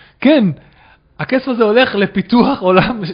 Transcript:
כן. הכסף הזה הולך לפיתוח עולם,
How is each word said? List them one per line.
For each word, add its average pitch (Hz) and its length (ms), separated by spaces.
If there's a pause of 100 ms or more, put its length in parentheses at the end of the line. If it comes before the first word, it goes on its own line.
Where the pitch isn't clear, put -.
(200)
כן. 269 240 (720)
הכסף 254 300
הזה 240 160
הולך 240 300
לפיתוח 208 680
עולם, 185 400 (140)